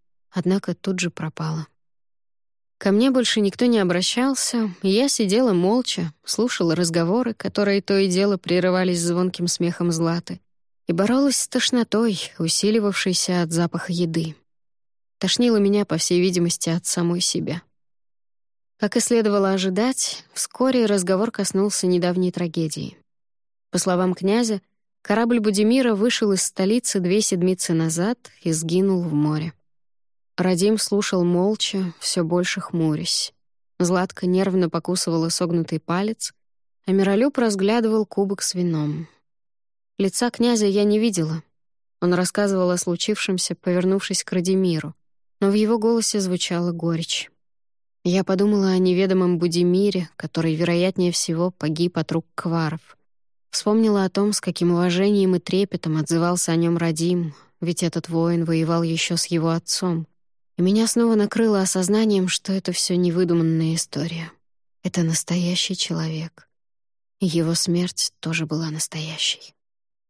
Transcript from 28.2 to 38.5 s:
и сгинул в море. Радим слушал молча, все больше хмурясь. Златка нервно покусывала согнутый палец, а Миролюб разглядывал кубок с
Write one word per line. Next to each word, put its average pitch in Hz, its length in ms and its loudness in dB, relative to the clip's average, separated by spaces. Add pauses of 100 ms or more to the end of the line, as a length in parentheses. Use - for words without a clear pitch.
и 165 100 -2
сгинул 175 500 0
в 165 100 -4
море. 151 400 0 (840)
Радим 185 420 2
слушал 202 460 0
молча, 185 760 0
все - 240 -2
больше 180 380 -2
хмурясь. 160 760 -2 (460)
Златка 180 480 0
нервно 185 420 2
покусывала 165 580 -2
согнутый 165 520 -2
палец, 196 520 -4 (540)
а 190 60 0
Миролюб 196 460 2
разглядывал 220 680 2
кубок 196 360 -2
с - 120 -4